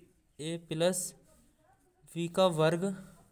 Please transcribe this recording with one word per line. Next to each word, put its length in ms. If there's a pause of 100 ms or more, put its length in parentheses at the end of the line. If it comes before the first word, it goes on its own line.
(400)
ए 180
प्लस 560 (1000)
वी 120
का 200
वर्ग 380 (460)